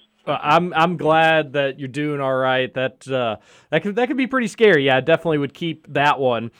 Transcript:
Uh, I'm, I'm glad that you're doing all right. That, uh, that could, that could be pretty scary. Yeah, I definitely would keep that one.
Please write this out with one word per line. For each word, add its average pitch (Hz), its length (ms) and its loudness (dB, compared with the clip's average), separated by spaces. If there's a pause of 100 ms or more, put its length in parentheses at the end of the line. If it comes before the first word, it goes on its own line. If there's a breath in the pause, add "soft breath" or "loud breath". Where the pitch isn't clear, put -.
(280)
Uh, 143 140 -2
I'm, 170 320 2
I'm 170 240 0
glad 156 560 2
that 139 260 -2
you're 139 80 -8
doing 147 320 -4
all 135 160 -2
right. 131 380 0
That, 131 340 -6
uh, 123 300 -4 (320 soft breath)
that 156 120 0
could, 202 140 -6
that 240 120 0
could 254 100 -6
be 254 100 -2
pretty 254 200 -2
scary. 185 380 4
Yeah, 131 120 4
I 131 40 2
definitely 160 380 0
would 143 140 -6
keep 165 400 -10
that 143 260 2
one. 117 400 -2